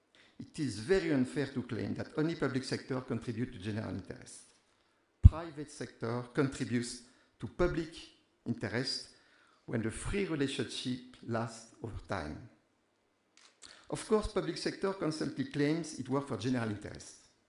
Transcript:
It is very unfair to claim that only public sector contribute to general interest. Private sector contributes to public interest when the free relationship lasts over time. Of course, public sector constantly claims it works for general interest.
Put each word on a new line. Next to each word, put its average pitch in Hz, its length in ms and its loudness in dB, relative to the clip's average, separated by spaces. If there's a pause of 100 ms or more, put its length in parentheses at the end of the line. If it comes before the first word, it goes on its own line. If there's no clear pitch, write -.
(380)
It - 220 -10
is 113 180 0
very 165 340 2
unfair 131 340 2
to 123 160 -4
claim 107 320 -4
that 110 220 -6
only 156 180 2
public 131 280 0
sector 131 380 -4
contribute 117 520 -2
to 95 60 -12
general 104 320 -4
interest. - 520 -10 (800)
Private 156 480 8
sector 120 540 -4 (100)
contributes 123 680 0 (380)
to 117 60 -6
public 160 420 0 (580)
interest 117 640 -2 (560)
when 123 180 0
the 110 80 0
free 196 360 0
relationship 135 920 -2 (100)
lasts 117 560 -4
over 107 160 -8 (100)
time. 76 300 -4 (1500)
Of - 200 -4
course, 214 200 4
public 160 300 -2
sector 190 340 0
constantly 151 540 -2
claims 151 520 2
it 120 100 -6
works 139 200 0
for 117 80 -2
general 117 340 0
interest. - 440 -8 (340)